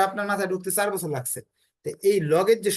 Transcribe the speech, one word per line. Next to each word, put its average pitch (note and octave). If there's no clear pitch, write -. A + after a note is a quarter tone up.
আপনার G3+
মাথায় G3
ঢুকতে F#3
চার G3+
বছর F3
লাগছে। -
তো -
এই G#3
লগের G3
যে G3+